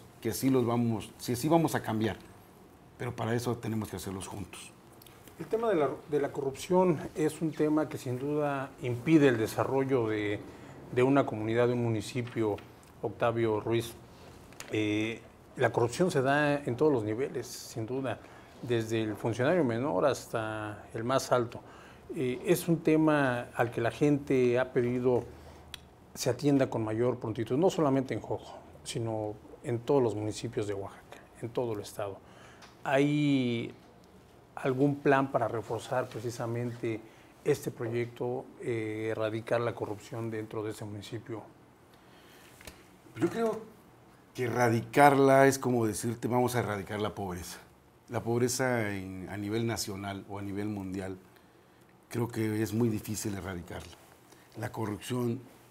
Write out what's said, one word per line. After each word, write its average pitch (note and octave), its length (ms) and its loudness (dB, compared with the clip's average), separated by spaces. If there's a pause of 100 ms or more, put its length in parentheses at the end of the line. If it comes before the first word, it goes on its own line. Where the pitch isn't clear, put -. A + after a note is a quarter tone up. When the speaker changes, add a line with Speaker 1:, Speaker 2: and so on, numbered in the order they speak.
(220)
Speaker 1:
que A2+ 100 -2
sí B2+ 160 0
los C3 160 4
vamos, A#2 540 0
sí, B2 180 -4
sí C#3+ 120 -2
vamos D#3+ 260 4
a A2+ 80 0
cambiar. A2 340 0 (800)
Pero B2 180 -8
para A2+ 200 -2
eso A#2+ 220 -2
tenemos A2 340 -4
que G2+ 60 -10
hacerlos F#2+ 300 -8
juntos. - 460 -12 (680)
Speaker 2:
El E3 80 -10
tema A3+ 220 -2
de G3 80 4
la, C#3 140 2 (200)
de C#3+ 100 2
la C#3 120 -2
corrupción D#3 680 2 (160)
es D#3 260 0
un D#3 120 0
tema D3+ 360 2
que C#3 100 -8
sin B2 200 -4
duda C#3+ 520 -2 (120)
impide C3+ 460 6
el A#2+ 100 6
desarrollo B2 680 2
de, G#2 320 -2 (520)
de B2 100 4
una C3+ 240 6
comunidad, A2+ 420 2
de B2 60 2
un A#2+ 100 0
municipio, A2+ 720 -2 (460)
Octavio A2+ 580 0
Ruiz. A#2 320 0 (800)
Eh, G#2+ 480 0 (360)
la A#2+ 140 2
corrupción A#2+ 400 2
se C#3 120 2
da C#3+ 340 4
en B2 200 -4
todos D3+ 160 6
los A#2 120 2
niveles, A#2 420 -4
sin - 400 -10
duda, B2+ 320 -4 (440)
desde A2+ 400 0
el G#2+ 120 -2
funcionario B2+ 480 2
menor C#3+ 440 0
hasta A2 880 -4
el A2+ 100 -4
más C3 260 0
alto. B2 300 0 (560)
Eh, B2+ 280 -2
es E3+ 220 2
un E3 120 2
tema D3+ 760 4
al A#2+ 160 2
que B2 100 -4
la A#2 100 2
gente C3+ 680 4
ha B2+ 140 0
pedido B2 520 2 (880)
se - 160 0
atienda C3+ 380 4
con A#2 140 -2
mayor A#2+ 360 0
prontitud, A#2 380 -2
no F3 140 4
solamente C3+ 420 2
en G#2+ 80 -4
Jojo, - 380 -10 (240)
sino A2 520 -4 (280)
en A#2+ 160 -4
todos C#3 240 4
los G#2+ 140 2
municipios G#2+ 500 -4
de G2+ 80 -4
Oaxaca, - 440 -12 (240)
en A#2 80 -8
todo A#2+ 240 -2
el G2+ 60 -6
estado. G2+ 380 -8 (640)
¿Hay C#3 920 2 (800)
algún C#3 420 2
plan C3+ 340 4
para A#2+ 160 0
reforzar A#2 640 -4
precisamente A#2 920 -4 (440)
este C#3 260 0
proyecto, A#2+ 760 -4 (160)
eh, A2 520 -4
erradicar A2+ 480 -2
la A#2 140 -2
corrupción A2+ 560 -8
dentro A2 320 -6
de G#2+ 100 -6
ese A2+ 120 -10
municipio? G#2 580 -10 (1700)
Speaker 1:
Yo D#3 120 2
creo A3 320 0 (760)
que B2+ 100 -2
erradicarla C3+ 1000 8
es C3+ 120 4
como B2 280 2
decirte, A2+ 400 -4
"Vamos B2 280 2
a A#2+ 60 2
erradicar G2+ 400 -4
la G#2 140 -2
pobreza". F2+ 440 -8 (500)
La A#2 140 -2
pobreza A#2+ 720 0
en, F#2 340 -8
a F#2 80 -6
nivel G#2+ 300 -2
nacional G2 600 -6
o G2+ 100 -10
a G2+ 40 -8
nivel G2+ 260 -6
mundial, F#2+ 500 -6 (880)
creo A#2 200 -2
que A2 340 0
es G2+ 100 -2
muy A#2 160 2
difícil G#2+ 460 -4
erradicarla. F2 580 -10 (640)
La A2+ 160 -8
corrupción A#2 680 -4 (300)